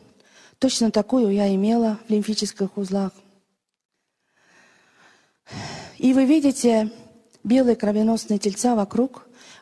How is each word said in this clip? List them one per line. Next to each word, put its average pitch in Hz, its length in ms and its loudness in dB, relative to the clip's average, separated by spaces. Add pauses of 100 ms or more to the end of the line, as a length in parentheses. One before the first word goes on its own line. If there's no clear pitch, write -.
(600)
Точно 233 320 0
такую 214 380 0
я 202 240 0
имела 220 540 0
в - 40 -4
лимфических 208 640 -4
узлах. 196 340 -4 (3000)
И 254 140 2
вы 269 120 4
видите 247 640 2 (540)
белые 240 320 4
кровеносные 214 640 0
тельца 226 360 -2
вокруг. 220 520 -2 (340)